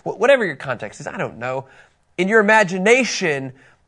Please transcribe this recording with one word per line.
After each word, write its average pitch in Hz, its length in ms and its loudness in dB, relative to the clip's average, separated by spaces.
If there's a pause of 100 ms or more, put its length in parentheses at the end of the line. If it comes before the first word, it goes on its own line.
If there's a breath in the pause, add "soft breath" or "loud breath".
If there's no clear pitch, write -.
Wh-, 170 160 -8
whatever 247 260 4
your 147 100 -4
context 113 440 -10
is, 147 80 -14
I - 100 -10
don't 110 220 -8
know. 127 260 -6 (500 soft breath)
In 185 120 -2
your 220 120 4
imagination, 190 1120 2 (340 soft breath)